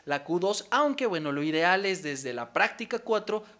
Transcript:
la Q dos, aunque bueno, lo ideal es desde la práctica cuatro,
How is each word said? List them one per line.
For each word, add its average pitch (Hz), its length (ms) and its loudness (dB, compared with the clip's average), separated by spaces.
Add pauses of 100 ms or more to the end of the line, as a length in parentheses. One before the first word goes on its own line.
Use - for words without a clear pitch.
la 143 200 -2
Q 170 160 0
dos, 202 320 0
aunque 277 340 2
bueno, 156 240 -2
lo 143 140 0
ideal 175 420 4
es 185 160 -2
desde 135 320 -6
la 120 180 -8
práctica 220 460 0
cuatro, 214 460 -2 (160)